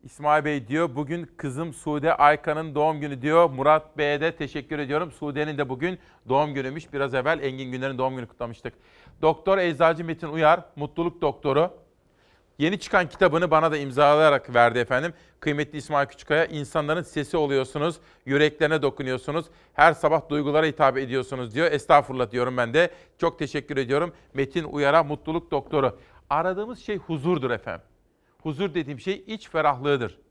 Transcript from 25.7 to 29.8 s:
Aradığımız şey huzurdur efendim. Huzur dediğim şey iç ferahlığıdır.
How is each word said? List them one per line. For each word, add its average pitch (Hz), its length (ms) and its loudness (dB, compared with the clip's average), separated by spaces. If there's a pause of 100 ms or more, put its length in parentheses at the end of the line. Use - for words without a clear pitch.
Aradığımız 185 500 -4
şey 208 180 -8
huzurdur 147 540 -2
efendim. 101 380 -8 (560)
Huzur 160 300 -6
dediğim 143 260 -6
şey 190 280 -8
iç - 220 -14
ferahlığıdır. 143 680 -2 (140)